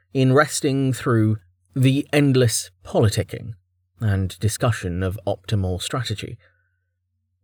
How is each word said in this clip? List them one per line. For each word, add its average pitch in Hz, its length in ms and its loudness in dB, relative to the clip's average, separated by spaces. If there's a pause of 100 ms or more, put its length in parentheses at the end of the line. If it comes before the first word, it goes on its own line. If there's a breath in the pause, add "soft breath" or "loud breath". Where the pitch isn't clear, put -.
(140)
in 131 180 2
wresting 135 640 2
through 110 460 0 (360)
the 135 380 2
endless 127 580 2 (140)
politicking - 680 -2 (440)
and 98 400 -2
discussion 95 640 -2
of 95 240 -4
optimal 95 540 -4
strategy. - 560 -8 (1080)